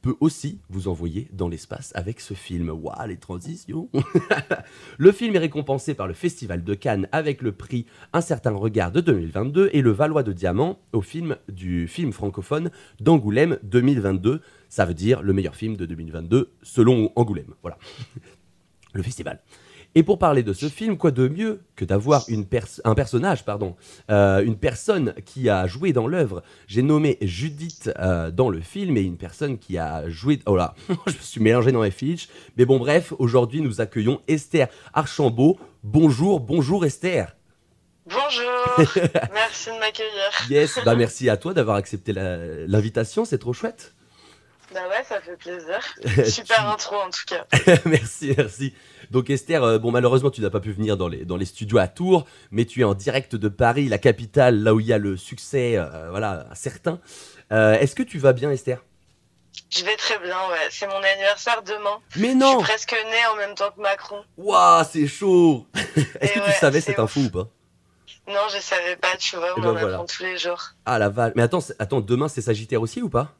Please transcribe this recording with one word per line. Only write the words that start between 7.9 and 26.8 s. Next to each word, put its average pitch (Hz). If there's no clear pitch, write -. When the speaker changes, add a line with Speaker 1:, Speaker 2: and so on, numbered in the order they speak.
Speaker 1:
Un 165
certain 123
regard 101
de 143
deux 165
mille 82
vingt-deux 143
et 135
le 120
Valois 151
de 107
Diamant 95
au 107
film 160
du 90
film 143
francophone 143
d'Angoulême 127
deux 113
mille 131
vingt-deux. 98
Ça 95
veut 87
dire 95
le 95
meilleur 90
film 110
de 90
deux 82
mille 80
vingt-deux 82
selon 117
Angoulême. 104
Voilà. 85
<laughs> -
Le 98
festival. -
Et 160
pour 185
parler 143
de 101
ce 143
film, 208
quoi 165
de 127
mieux 196
que -
d'avoir 110
une 107
pers-, 107
un 113
personnage, 127
pardon, 101
euh, 101
une 110
personne 131
qui 127
a 95
joué 139
dans 120
l'œuvre. 131
J'ai 107